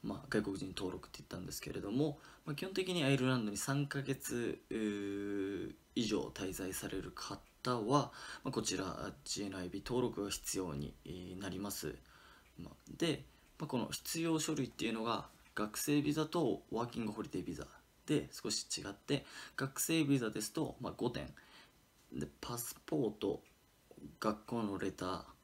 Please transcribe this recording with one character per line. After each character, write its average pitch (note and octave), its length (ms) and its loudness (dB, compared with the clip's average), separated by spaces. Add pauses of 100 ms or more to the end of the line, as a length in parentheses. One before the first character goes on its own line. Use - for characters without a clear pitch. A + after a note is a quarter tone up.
ま G#2 160 -4
あ、 - 120 -12
外 G#2+ 140 4
国 G2 140 -2
人 F#2+ 180 -4
登 F#2 180 -2
録 F#2 140 -8
っ - 40 -18
て - 80 -14
言 - 60 -14
っ - 20 -20
た F#2 100 -6
ん F#2 100 -6
で F#2 40 -8
す - 80 -6
け - 140 -6
れ F#2+ 80 -4
ど G2+ 100 -4
も、 C#3+ 280 2 (260)
ま D3+ 80 -4
あ、 - 20 -2
基 F#3 100 -4
本 F#3+ 100 -6
的 F#3 180 2
に E3+ 100 4
ア C3+ 60 6
イ C#3 80 8
ル B2+ 100 6
ラ C3 100 6
ン A2 80 2
ド G#2 40 2
に G2+ 80 -2
三 C#3 300 2
ヶ C#3 160 -2
月、 B2 640 0
う - 60 -4
ー、 G2+ 960 0 (220)
以 B2 80 4
上 A2 280 2
滞 F#2 220 -4
在 F#2+ 200 -2
さ - 140 -4
れ F#2+ 140 -2
る - 100 -8
方 - 680 -4
は、 B2+ 300 4 (320)
ま C3+ 60 0
あ、 - 20 -2
こ A2+ 100 2
ち F#2 160 0
ら、 F#2 340 -2 (120)
ジ - 180 -4
ー G#2 60 -2
エ - 20 -2
ヌ F#2+ 80 -6
ア F2+ 60 -4
イ F2+ 60 -4
ビ G2 100 -4
ー - 40 -10
登 B2 240 2
録 G2+ 160 -2
が G2+ 60 -2
必 - 300 -2
要 E2+ 160 0
に、 C#2+ 180 -4 (140)
え - 20 -8
ー、 F2+ 320 -8
な G2 80 -2
り F2+ 80 -4
ま G2+ 140 -2
す。 - 240 -4 (680)
ま - 80 -8
あ、 - 40 -14 (260)
で、 D#3+ 260 2 (320)
ま D#3 80 -4
あ、 - 20 -10
こ B2+ 120 0
の - 100 0
必 - 320 -4
要 E3 180 4
書 D#3 140 0
類 C3+ 140 2
っ - 20 -8
て - 160 -4
い A2+ 60 2
う - 20 0
の A2 100 0
が、 A2+ 240 0 (280)
学 G#2+ 240 -2
生 D3 240 6
ビ D3 100 4
ザ D#3 140 2
と D#3 340 2 (100)
ワ A2+ 140 2
ー A#2 60 -6
キ A2+ 80 -4
ン A2+ 80 0
グ G#2 40 0
ホ G#2+ 120 -4
リ - 60 -4
デ F#2+ 100 -2
ー E2+ 40 -4
ビ E2 120 -4
ザ - 100 -6 (400)
で D#2 260 2
少 - 200 -4
し - 160 -2 (100)
違 - 100 -6
っ G2+ 60 -6
て、 C#3+ 320 0 (320)
学 C#3 220 -2
生 D#3+ 240 4
ビ C#3 160 6
ザ A2+ 100 2
で G#2+ 100 -2
す - 140 -4
と、 C#3+ 280 0
ま F#2 100 -2
あ、 - 40 -8
五 - 140 2
点。 C#2+ 240 -4 (800)
で、 D2 140 -2 (140)
パ A#2+ 180 -4
ス - 160 -6 (100)
ポ C#3+ 220 2
ー G#2 60 2
ト、 - 280 0 (800)
学 G#2+ 260 2
校 A#2 160 0
の G2 160 0
レ F#2+ 140 0
タ F2+ 160 -6
ー F#2 160 -2 (200)